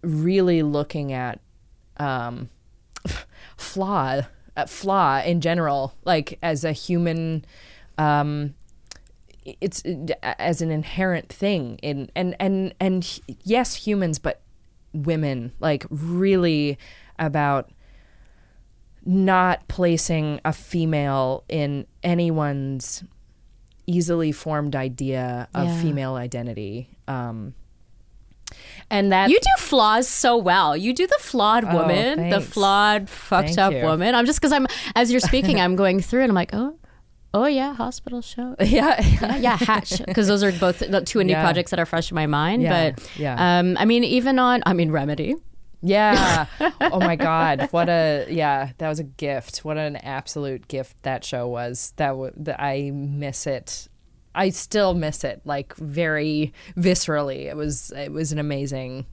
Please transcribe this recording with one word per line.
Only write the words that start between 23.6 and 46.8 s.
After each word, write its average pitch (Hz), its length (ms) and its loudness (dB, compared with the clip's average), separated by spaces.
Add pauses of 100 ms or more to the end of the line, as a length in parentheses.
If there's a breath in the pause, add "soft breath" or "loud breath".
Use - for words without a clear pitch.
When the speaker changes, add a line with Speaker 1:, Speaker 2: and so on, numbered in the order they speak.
Speaker 1:
easily 170 460 0
formed 147 460 -4
idea 127 760 -4
of 175 140 -2
Speaker 2:
Yeah. 170 140 -2
Speaker 1:
female 139 340 -2
identity. 120 760 -8 (160)
Um, 120 480 -8 (1400 loud breath)
and 202 220 2
that 190 180 6
Speaker 2:
You 392 100 8
do 784 180 2
flaws 233 500 4
so 240 300 2
well. 175 400 4
You 214 160 -2
do 349 120 2
the 587 140 2
flawed 220 460 2
Speaker 1:
Oh, 175 160 0
Speaker 2:
woman, 180 480 2
the 196 100 4
Speaker 1:
thanks. - 80 -6
Speaker 2:
flawed, 202 600 4
fucked - 380 0
Speaker 1:
Thank 170 120 0
Speaker 2:
up 190 140 4
Speaker 1:
you. 127 100 0
Speaker 2:
woman. 165 320 2
I'm 240 100 4
just, 294 160 2
'cause 294 120 4
I'm, 269 140 2 (280 loud breath)
as 240 160 4
you're 247 80 4
speaking, 190 400 2
Speaker 1:
<laughs> - 20 4
Speaker 2:
I'm 180 140 2
going 190 240 4
through 233 220 0
and 254 100 4
I'm 196 40 4
like, 175 180 0
"Oh, 262 220 -4 (580 soft breath)
oh 220 120 2
yeah, 277 280 0
hospital 240 480 -8
show." 247 360 -10
Speaker 1:
<laughs> - 40 0
Yeah. 262 400 4 (200)
Speaker 2:
Yeah, 226 160 0
yeah, 240 200 2
Hatch. 220 440 0 (120)
'Cause 214 140 4
those 202 160 4
are 202 100 4
both 180 260 0
the 190 220 0
two 208 180 -2
indie 185 120 4
Speaker 1:
Yeah. 160 120 2
Speaker 2:
projects 175 280 2
that 175 80 -2
are 165 60 0
fresh 165 260 -2
in 175 40 -6
my 156 120 0
mind. 156 340 2
Speaker 1:
Yeah, 165 300 2
Speaker 2:
But, - 260 -12
Speaker 1:
yeah. 175 420 2
Speaker 2:
um, 180 180 2
I - 80 2
mean, 233 200 4
even 254 340 2
on, 247 260 4
I - 80 4
mean, 170 180 2
Remedy. 151 440 -2 (460)
Speaker 1:
Yeah. 190 640 4 (140)
Speaker 2:
<laughs> 302 200 2
Speaker 1:
Oh 196 200 2